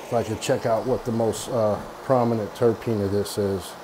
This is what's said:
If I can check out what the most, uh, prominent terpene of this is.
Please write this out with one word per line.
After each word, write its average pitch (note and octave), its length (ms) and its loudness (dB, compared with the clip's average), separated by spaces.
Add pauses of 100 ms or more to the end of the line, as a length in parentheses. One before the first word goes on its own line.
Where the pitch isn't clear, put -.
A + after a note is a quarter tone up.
If - 80 -8
I A#2 100 2
can A2 160 -4
check B2+ 260 0
out A2 200 2
what A#2+ 200 0
the B2+ 60 -2
most, A2+ 380 0
uh, G#2+ 280 2 (260)
prominent A#2 520 2
terpene A2+ 480 2
of G2 80 0
this G2+ 260 0
is. G2 360 0 (100)